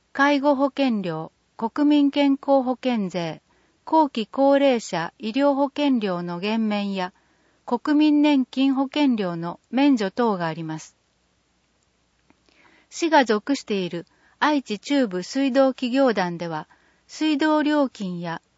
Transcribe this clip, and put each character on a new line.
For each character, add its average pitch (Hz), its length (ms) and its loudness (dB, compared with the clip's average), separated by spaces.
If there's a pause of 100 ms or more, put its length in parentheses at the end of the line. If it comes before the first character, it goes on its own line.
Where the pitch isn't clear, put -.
(140)
介 285 260 2
護 285 160 2
保 269 120 0
険 262 340 0
料、 160 300 -8 (260)
国 285 320 0
民 285 220 4
健 285 200 2
康 277 320 0
保 247 180 -4
険 226 280 -2
税、 165 320 -8 (440)
後 311 240 2
期 220 180 -6
高 277 300 2
齢 269 220 2
者 170 380 -6
医 214 120 -8
療 277 240 2
保 277 120 0
険 277 340 0
料 185 220 -2
の 175 180 -8
減 214 280 -2
免 202 260 -4
や、 180 180 -6 (540)
国 285 320 -2
民 302 240 4
年 294 240 4
金 269 280 0
保 269 100 0
険 269 320 0
料 185 200 -4
の 170 240 -8 (120)
免 277 240 4
除 202 160 -2
等 226 260 0
が 170 80 -4
あ 160 80 -4
り 160 100 -10
ま 156 160 -8
す。 - 160 -20 (1900)
市 339 200 -4
が 294 160 6
属 220 300 0
し - 80 -8
て 214 120 -4
い 185 140 -4
る 170 160 -10 (340)
愛 285 220 0
知 208 180 -8
中 277 280 0
部 180 160 -8
水 269 280 -2
道 262 220 4
企 247 220 -6
業 269 180 4
団 180 240 -2
で 170 100 -8
は、 160 200 -8 (400)
水 311 300 -2
道 302 260 2
料 294 260 2
金 180 300 -8
や 170 220 -8 (160)